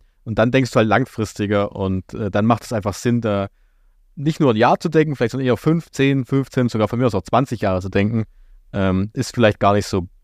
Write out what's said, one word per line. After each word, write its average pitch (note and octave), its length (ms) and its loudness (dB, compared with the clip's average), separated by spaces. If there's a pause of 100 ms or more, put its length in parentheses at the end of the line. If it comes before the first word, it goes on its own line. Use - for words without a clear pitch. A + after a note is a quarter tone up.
(240)
Und A2 140 -4
dann A#2 120 2
denkst C3 220 0
du - 40 -6
halt A2+ 120 4
langfristiger G#2 880 -2
und, F#2+ 360 -4
äh, A2+ 180 -6
dann G#2 140 0
macht A2+ 200 2
es - 80 -10
einfach G#2 220 -4
Sinn, A#2+ 260 -2
da G2+ 280 -2 (680)
nicht D#3 240 -4
nur C3+ 120 4
ein G#2+ 40 0
Jahr B2+ 240 4
zu F3+ 80 -4
denken, D#3 260 2
vielleicht A#2+ 180 -2
sondern C3 140 -4
eher B2 100 2
fünf, D#3+ 340 -2
zehn, C#3 340 0
fünfzehn, C3 440 -2
sogar G#2+ 200 0
von A#2 100 -4
mir B2+ 80 2
aus A2 80 0
auch F#2 80 -2
zwanzig B2 380 -2
Jahre F#2+ 200 0
zu G2 80 -8
denken, G#2+ 360 0 (480)
ähm, F#2+ 400 -2
ist - 220 -6
vielleicht G#2+ 260 2
gar G2+ 140 4
nicht G2+ 120 -2
so, F#2 220 -4 (160)